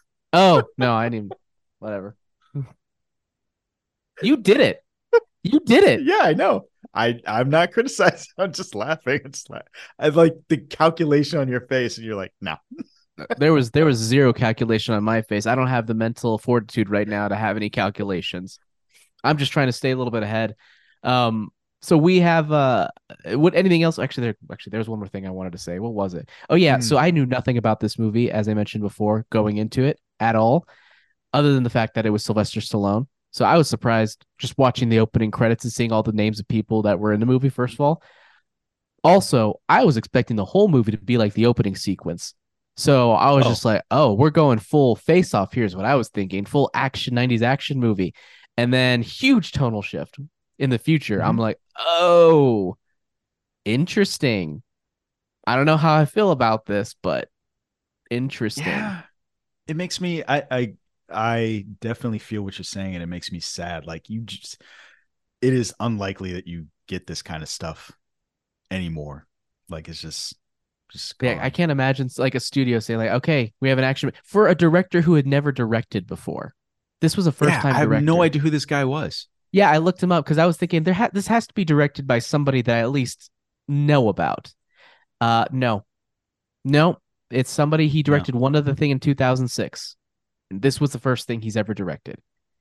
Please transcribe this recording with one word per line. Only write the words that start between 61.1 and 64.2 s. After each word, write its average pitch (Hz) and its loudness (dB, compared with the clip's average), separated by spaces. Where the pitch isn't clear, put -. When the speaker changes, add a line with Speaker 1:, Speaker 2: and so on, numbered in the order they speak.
Speaker 2:
definitely 113 -8
feel 107 -10
what 98 -12
you're 92 -14
saying, 95 -10
and 85 -10
it 85 -10
makes 87 -12
me 87 -12
sad. 85 -10
Like, 82 -14
you 113 -10